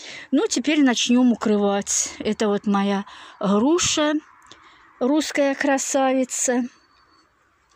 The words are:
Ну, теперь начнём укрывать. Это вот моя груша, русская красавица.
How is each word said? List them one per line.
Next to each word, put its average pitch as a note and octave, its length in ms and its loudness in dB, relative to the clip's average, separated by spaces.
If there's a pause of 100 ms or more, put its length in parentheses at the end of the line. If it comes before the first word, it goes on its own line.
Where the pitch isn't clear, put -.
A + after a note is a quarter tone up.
(300)
Ну, D#4+ 180 2
теперь D4 360 2
начнём B3 480 4
укрывать. G3+ 800 0 (100)
Это G#3+ 260 -2
вот G3+ 220 -2
моя G3+ 360 0 (360)
груша, D4 720 2 (880)
русская C#4 560 0
красавица. C4 1040 0 (1120)